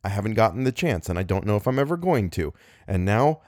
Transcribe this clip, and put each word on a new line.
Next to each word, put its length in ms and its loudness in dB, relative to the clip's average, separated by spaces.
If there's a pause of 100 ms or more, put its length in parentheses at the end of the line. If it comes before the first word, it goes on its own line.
I 60 -2
haven't 240 -4
gotten 300 2
the 80 2
chance 360 -2
and 100 -2
I 40 -2
don't 240 -2
know 100 2
if 100 0
I'm 120 0
ever 180 0
going 340 0
to. 220 -4 (340)
And 200 0
now 420 2